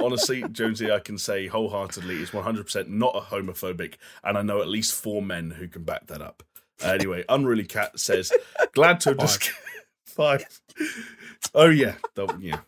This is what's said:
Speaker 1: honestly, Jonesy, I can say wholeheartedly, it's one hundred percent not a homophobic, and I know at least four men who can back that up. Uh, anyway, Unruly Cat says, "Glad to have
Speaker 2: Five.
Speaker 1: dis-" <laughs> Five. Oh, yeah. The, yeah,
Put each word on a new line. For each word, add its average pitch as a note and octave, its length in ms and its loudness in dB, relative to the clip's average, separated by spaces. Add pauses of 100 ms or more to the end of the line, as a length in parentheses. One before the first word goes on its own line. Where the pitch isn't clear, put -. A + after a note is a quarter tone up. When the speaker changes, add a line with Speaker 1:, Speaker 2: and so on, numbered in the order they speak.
Speaker 1:
honestly, B2+ 500 0
Jonesy, A2 400 -2
I G#2 60 4
can G2+ 220 -8
say G2 260 -4
wholeheartedly, G2 800 -4
it's F2 100 -10
one G2+ 100 -4
hundred A2 200 -2
percent - 260 -4
not A2 260 0
a G2+ 60 -2
homophobic, F#2 720 -6 (280)
and G2+ 160 0
I - 20 0
know G#2 220 0
at D#2 40 -2
least A2 320 -2
four G#2 220 -4
men E2+ 300 -6
who E2+ 160 -12
can E2+ 160 -14
back D#2+ 240 -6
that D2+ 160 -12
up. - 180 -18 (420)
Uh, E2+ 40 -2
anyway, F#2+ 420 0
Unruly B2 360 2
Cat - 340 -4
says, F#2+ 340 0 (400)
"Glad F3 280 8
to - 80 2
have G#3+ 100 2
Speaker 2:
Five. - 80 2 (120)
Speaker 1:
dis-" - 120 -2 (300)
<laughs> - 260 -20
Five. - 540 0 (920)
Oh, D#3 160 10
yeah. C3+ 260 6 (200)
The, G2 100 -4 (140)
yeah, F2 280 -6